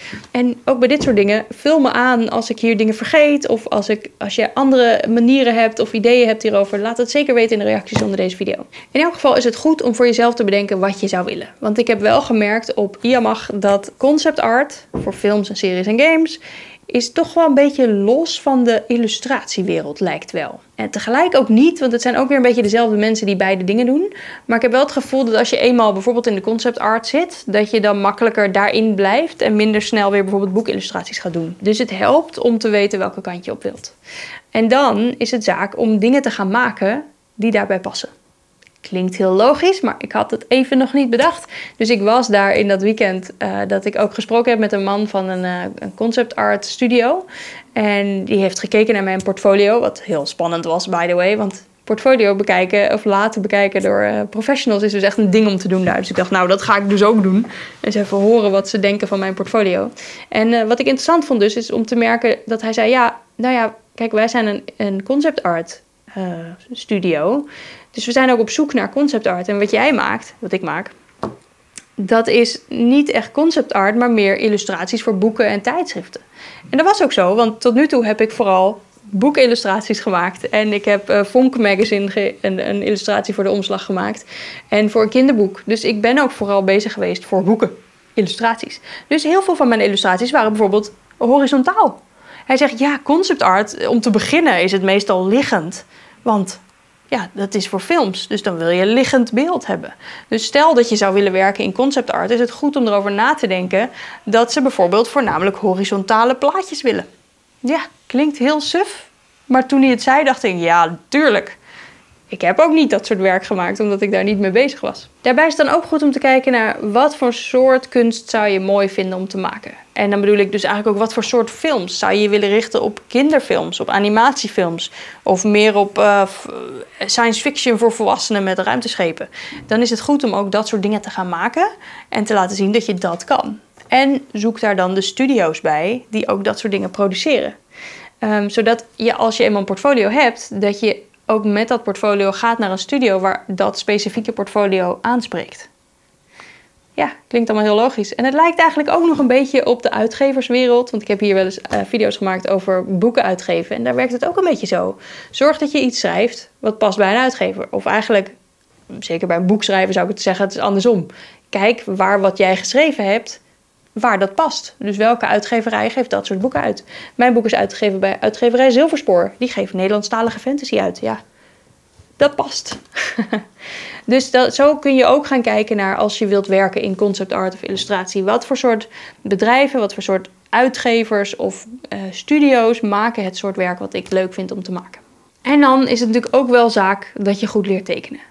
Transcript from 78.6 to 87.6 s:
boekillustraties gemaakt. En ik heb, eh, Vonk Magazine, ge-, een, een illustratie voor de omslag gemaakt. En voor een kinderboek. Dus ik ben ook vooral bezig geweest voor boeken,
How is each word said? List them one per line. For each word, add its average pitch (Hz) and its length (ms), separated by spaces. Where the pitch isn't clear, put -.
boekillustraties 220 1000
gemaakt. 180 500
En 214 240
ik 208 120
heb, 202 240
eh, 202 140
Vonk 254 340
Magazine, 202 520
ge-, 196 320
een, 190 280
een 202 120
illustratie 202 520
voor 196 100
de 190 60
omslag 196 360
gemaakt. 139 400
En 208 220
voor 220 120
een 214 80
kinderboek. 233 560
Dus 220 180
ik 214 180
ben 240 160
ook 269 140
vooral 202 320
bezig 202 300
geweest 180 320
voor 190 180
boeken, 214 340